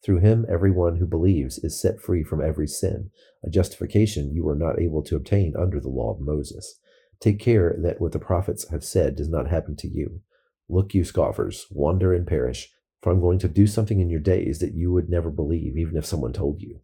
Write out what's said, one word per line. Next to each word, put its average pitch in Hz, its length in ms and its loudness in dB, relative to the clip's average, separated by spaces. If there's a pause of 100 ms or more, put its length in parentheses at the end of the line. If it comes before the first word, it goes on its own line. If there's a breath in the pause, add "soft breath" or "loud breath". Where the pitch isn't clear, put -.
Through 95 140 4
him, 110 300 4
everyone 87 480 2
who 87 100 0
believes 80 520 2
is - 220 -6
set - 200 0
free 87 220 -2
from 78 180 -4
every 78 280 0
sin, - 420 -4 (320 soft breath)
a - 80 -6
justification 90 840 0
you 82 120 -2
were 76 100 0
not 78 260 0
able 78 220 0
to 78 140 -4
obtain 87 400 0
under 85 240 0
the - 80 -8
law 60 240 -4
of 60 80 -8
Moses. 71 580 -6 (400 soft breath)
Take 104 220 2
care 95 400 4
that 85 200 -2
what 82 120 -2
the - 80 -4
prophets - 480 -2
have 76 160 -6
said 73 320 0
does 73 120 -4
not 76 200 -2
happen 78 280 -2
to - 120 -10
you. 80 320 -6 (480)
"Look, 95 260 0
you 95 80 4
scoffers, - 680 -2
wander 90 440 2
and 87 160 0
perish, 64 440 -2 (300)
for - 80 0
I'm 90 100 4
going 90 200 4
to 92 80 0
do 98 180 6
something 107 320 0
in 90 100 2
your 82 120 -2
days 78 400 0
that 80 140 -4
you 85 180 0
would 85 180 0
never 85 200 0
believe, 76 460 -4
even 82 200 -2
if 78 100 -4
someone 65 260 -4
told 73 300 -4
you." - 220 -16